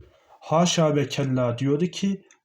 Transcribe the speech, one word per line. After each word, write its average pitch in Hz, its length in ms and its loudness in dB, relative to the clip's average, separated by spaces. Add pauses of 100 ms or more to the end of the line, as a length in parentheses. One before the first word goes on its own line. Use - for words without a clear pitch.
(400)
"Haşa 160 560 2
ve 139 120 0
kella," 127 500 -2
diyordu 147 280 0
ki, 190 360 -4 (240)